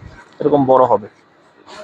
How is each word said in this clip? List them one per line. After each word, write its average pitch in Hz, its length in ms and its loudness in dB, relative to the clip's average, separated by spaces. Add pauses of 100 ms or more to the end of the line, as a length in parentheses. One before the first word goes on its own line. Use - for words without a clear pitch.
(400)
এরকম 143 240 0
বড় 127 200 2
হবে, 107 240 -2 (760)